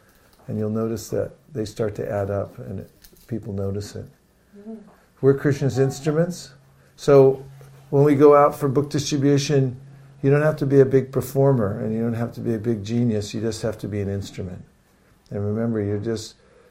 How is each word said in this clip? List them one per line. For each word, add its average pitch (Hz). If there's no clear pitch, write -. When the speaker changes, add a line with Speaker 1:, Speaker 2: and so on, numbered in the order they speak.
Speaker 1:
And 107
you'll 107
notice 110
that 110
they 110
start 107
to 117
add 101
up, 101
and 110
it, 110
people 110
notice 98
it. 101
Speaker 2:
Mm-hmm. 214
Speaker 1:
We're 135
Krishna's 139
instruments. 151
So 135
when 143
we 147
go 147
out 143
for 147
book 143
distribution, 139
you 135
don't 147
have 156
to 147
be 139
a 131
big 127
performer, 123
and 110
you 110
don't 117
have 117
to 117
be 113
a 113
big 107
genius. 110
You 113
just 110
have 110
to -
be 104
an 98
instrument. 95
And 101
remember, 110
you're 104
just 107